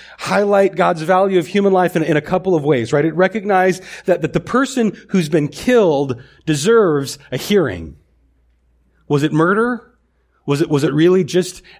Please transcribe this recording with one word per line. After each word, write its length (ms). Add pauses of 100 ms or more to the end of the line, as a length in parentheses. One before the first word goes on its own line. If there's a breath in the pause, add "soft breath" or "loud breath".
(180 loud breath)
highlight 580
God's 280
value 340
of 100
human 260
life 220
in, 80
in 140
a 40
couple 340
of 80
ways, 280
right? 140
It 80
recognized 680 (220 loud breath)
that, 160
that 120
the 60
person 580 (120)
who's 200
been 180
killed 760 (240 loud breath)
deserves 760 (120 loud breath)
a 60
hearing. 600 (1080)
Was 160
it 80
murder? 560 (580)
Was 160
it, 80
was 140
it 100
really 300
just 380 (180 loud breath)